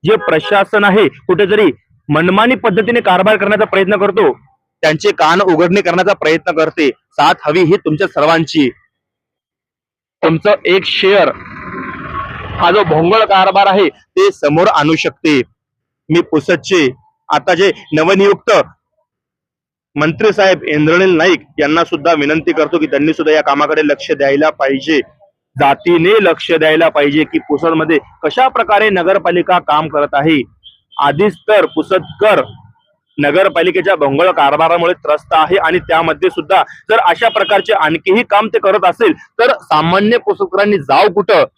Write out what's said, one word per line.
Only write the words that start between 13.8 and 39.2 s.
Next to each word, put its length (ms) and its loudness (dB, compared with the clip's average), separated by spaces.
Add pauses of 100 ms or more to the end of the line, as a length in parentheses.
ते 440 -2
समोर 360 0
आणू 280 0
शकते. 440 -2 (680)
मी 140 2
पुसदचे 640 -2 (420)
आता 260 0
जे 160 2 (220)
नवनियुक्त 600 2 (1400)
मंत्री 360 0
साहेब 320 0
इंद्रनील 520 2
नाईक 240 0 (200)
यांना 240 0
सुद्धा 300 -2
विनंती 380 -2
करतो 260 0
की 80 -2
त्यांनी 260 -2
सुद्धा 200 0
या 100 2
कामाकडे 420 0
लक्ष 280 -4
द्यायला 400 0
पाहिजे, 480 -2 (560)
जातीने 560 0 (100)
लक्ष 300 -2
द्यायला 360 2
पाहिजे 360 0
की 140 -4 (100)
पुसदमध्ये 500 0 (240)
कशा 280 0
प्रकारे 400 0
नगरपालिका 680 0
काम 280 -2
करत 260 -4
आहे. 260 0 (580)
आधीच 380 0 (120)
तर 180 4
पुसदकर 760 -2 (760)
नगरपालिकेच्या 800 0
भोंगळ 360 0
कारभारामुळे 640 0
त्रस्त 380 -4
आहे 240 2
आणि 220 -2
त्यामध्ये 500 -2
सुद्धा 320 -2 (280)
जर 100 2
अशा 300 0
प्रकारचे 440 -2
आणखीही 500 -2
काम 240 0
ते 120 -4
करत 260 0
असेल 260 0 (260)